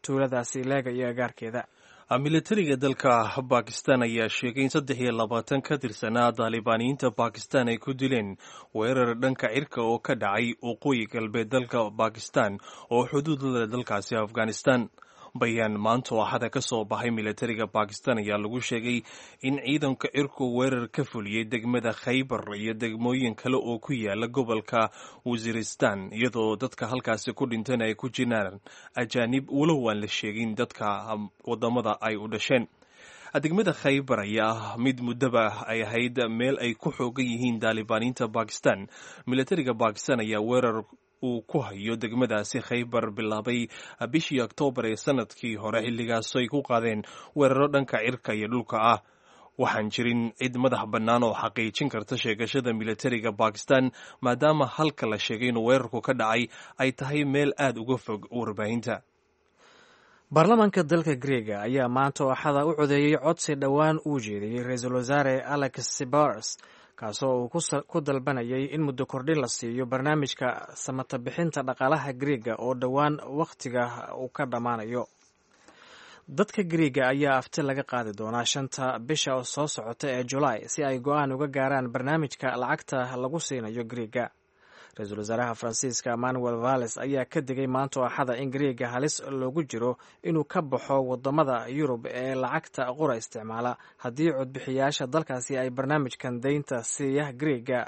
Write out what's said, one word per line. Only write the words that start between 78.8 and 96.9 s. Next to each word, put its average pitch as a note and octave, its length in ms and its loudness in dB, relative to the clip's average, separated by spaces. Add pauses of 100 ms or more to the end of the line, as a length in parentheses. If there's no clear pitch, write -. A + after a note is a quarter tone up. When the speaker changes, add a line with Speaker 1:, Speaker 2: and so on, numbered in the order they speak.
Speaker 1:
bisha C3 460 0
soo D3 240 -2
socota A#2 420 -4
ee B2 140 0
July C3 340 2 (100)
si - 160 -4
ay C3 140 0
go'aan C#3 340 2
uga C#3 140 -2
gaaraan C3+ 460 0
barnaamijka C3 640 0
lacagta B2+ 600 -2
lagu C3 240 -2
siinayo A#2 440 -6
Greega. A#2 460 -4 (640)
Ra-iisul G#2 220 -6
Wasaaraha A2+ 400 -2
Faransiiska A#2+ 580 -2
Manuel B2 460 -2
Valls B2 360 0
ayaa C3 280 -2
ka D#3+ 140 -2
digay C3 260 -4
maanta C3 340 -2
oo B2 60 2
Axada B2 320 -2
in C3+ 120 -4
Greega C3 380 0
halis C3 380 -2
loogu C3+ 400 -2
jiro B2 320 -2 (240)
inuu D#3+ 220 0
ka F3+ 180 -2
baxo C3+ 400 0
waddamada B2+ 640 0
Yurub C3 380 -2
ee C3 280 -4
lacagta C3 600 -2
qura C#3+ 220 0
isticmaala A2+ 600 -6 (220)
haddii C#3 340 0
codbixiyaasha C3+ 760 -2
dalkaasi C3+ 520 -2
ay B2+ 120 0
barnaamijkan C3 720 -2
deynta C#3 420 0
siiya C#3 500 -2